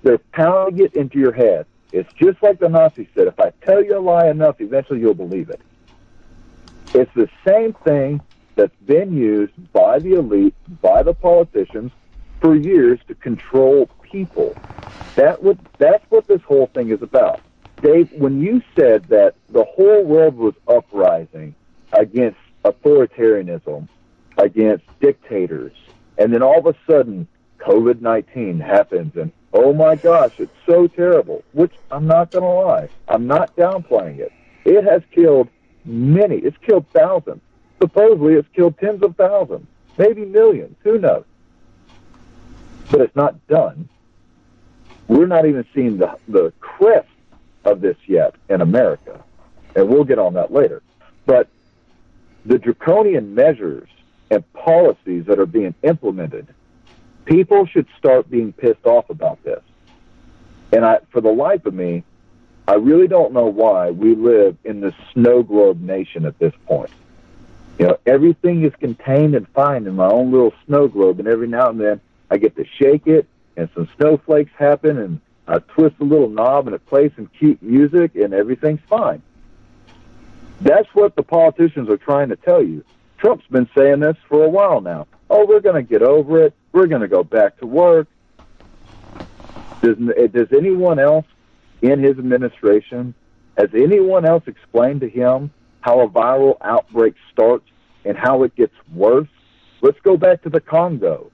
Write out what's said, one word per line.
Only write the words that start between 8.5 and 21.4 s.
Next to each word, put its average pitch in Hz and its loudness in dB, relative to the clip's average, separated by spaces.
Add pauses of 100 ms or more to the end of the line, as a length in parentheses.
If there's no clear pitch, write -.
that's - -2 (100)
been 175 0
used 107 -2 (200)
by 131 2
the 185 -2
elite, 104 0 (260)
by 101 2
the 165 0
politicians, 131 -2 (480)
for 160 4
years 147 2 (100)
to 113 -16
control 131 0 (140)
people. - -8 (640)
That 143 0
would, 196 2 (200)
that's 165 2
what 220 2
this 185 0
whole 135 0
thing 120 -8
is 107 -4
about. - -2 (420)
Dave, 156 2
when 139 -4
you 226 -2 (120)
said 113 2
that 110 4 (160)
the - 2
whole 202 2
world 156 2
was 110 -2 (120)
uprising 85 -2 (380)